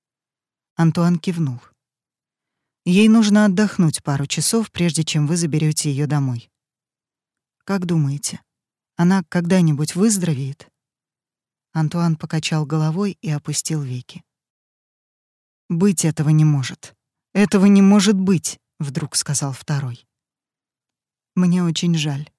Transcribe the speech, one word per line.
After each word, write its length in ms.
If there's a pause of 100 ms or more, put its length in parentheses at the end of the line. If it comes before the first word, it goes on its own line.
(760)
Антуан 420
кивнул. 420 (1300)
"Ей 240
нужно 360
отдохнуть 580
пару 240
часов, 440
прежде 320
чем 220
вы 120
заберёте 520
её 160
домой". 460 (1120)
"Как 200
думаете, 560 (540)
она 280
когда-нибудь 720
выздоровеет?" 760 (1040)
Антуан 440
покачал 480
головой 560
и 80
опустил 520
веки. 440 (1400)
"Быть 340
этого 240
не 160
может. 500 (400)
Этого 320
не 160
может 360
быть", 420 (180)
вдруг 380
сказал 380
второй. 520 (1300)
"Мне 300
очень 320
жаль", 440